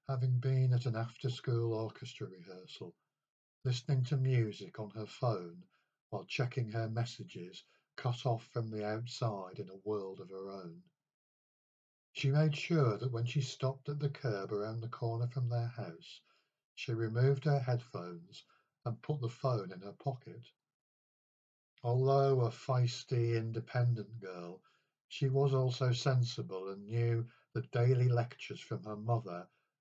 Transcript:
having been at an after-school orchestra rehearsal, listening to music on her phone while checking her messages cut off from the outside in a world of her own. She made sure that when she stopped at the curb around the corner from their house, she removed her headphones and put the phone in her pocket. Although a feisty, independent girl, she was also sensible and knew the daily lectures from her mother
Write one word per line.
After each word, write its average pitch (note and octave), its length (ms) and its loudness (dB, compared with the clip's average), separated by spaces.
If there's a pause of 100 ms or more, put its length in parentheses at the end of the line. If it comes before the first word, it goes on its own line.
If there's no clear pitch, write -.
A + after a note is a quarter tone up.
having B2+ 300 2
been C3 340 4
at B2 140 4
an A2+ 80 0
after-school A#2 800 0
orchestra A2 540 -6
rehearsal, F#2 680 -14 (680)
listening C3 400 2
to C#3+ 120 0
music A#2 600 2
on G#2+ 120 -6
her G#2+ 160 -8
phone F2+ 580 -4 (460)
while G2 140 -6
checking B2 460 -2
her A2+ 180 -2
messages A2 760 -6 (320)
cut - 280 -2
off A#2 280 0
from A2+ 180 -4
the G#2+ 160 -2
outside G#2+ 720 -4
in F#2 100 -8
a F#2+ 200 -12
world G2 320 -2
of F2+ 100 -14
her F#2+ 180 -8
own. F2+ 340 -10 (1300)
She - 180 0
made D3+ 260 4
sure C3+ 420 2
that B2+ 120 -2
when A#2 160 -2
she C#3 140 0
stopped - 480 -4
at D3 100 -2
the C#3 120 0
curb G2+ 420 -4
around A2 280 -2
the A2+ 80 -4
corner A#2 380 -2
from B2 220 0
their A#2+ 200 0
house, - 520 -10 (560)
she - 160 -4
removed A#2 540 4
her C#3+ 120 6
headphones G2+ 840 -2 (400)
and A#2 180 -6
put D3+ 180 -2
the A#2 80 0
phone G#2+ 440 0
in F#2 80 -12
her G2 120 -10
pocket. A#2+ 540 -8 (1400)
Although C3 600 6
a A2+ 80 4
feisty, A#2+ 840 0
independent A2+ 840 0
girl, F2+ 400 -8 (480)
she - 200 0
was C3+ 240 4
also B2+ 400 2
sensible A2+ 800 0
and G2+ 160 -10
knew A#2 400 2 (260)
the A#2+ 80 -2 (120)
daily B2 360 6
lectures - 520 -2
from - 240 -6
her G#2+ 120 -8
mother G2 500 -2 (340)